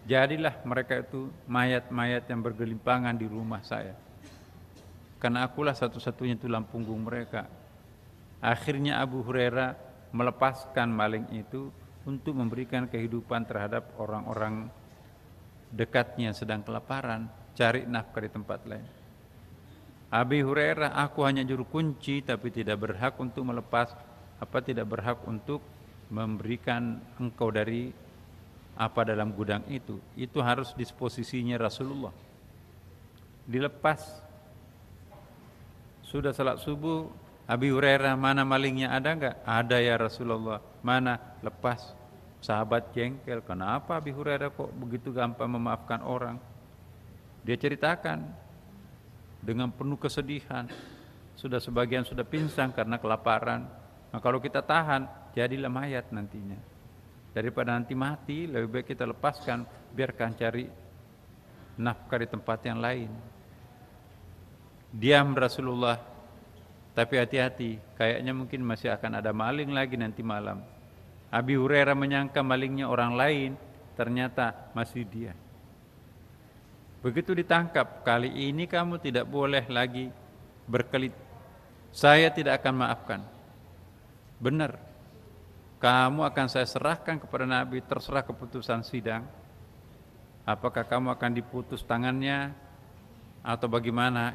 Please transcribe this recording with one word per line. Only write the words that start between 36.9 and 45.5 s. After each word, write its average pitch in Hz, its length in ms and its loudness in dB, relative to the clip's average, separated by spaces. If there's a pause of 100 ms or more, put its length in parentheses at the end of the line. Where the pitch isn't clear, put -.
Abi 123 240 2
Hurairah, 135 460 6
"Mana 135 320 4
malingnya, 131 480 2
ada 135 160 0
enggak?" 143 320 -2
"Ada 117 400 4
ya 117 160 6
Rasulullah." 113 640 -2 (160)
"Mana?" 123 400 2 (240)
Lepas. - 500 -4 (480)
Sahabat 110 520 2
jengkel, 123 480 -4
"Kenapa 110 560 -2
Abi 147 160 -6
Hurairah 143 400 -2
kok - 160 -8
begitu 120 400 -8
gampang 120 400 -2
memaafkan 117 560 -2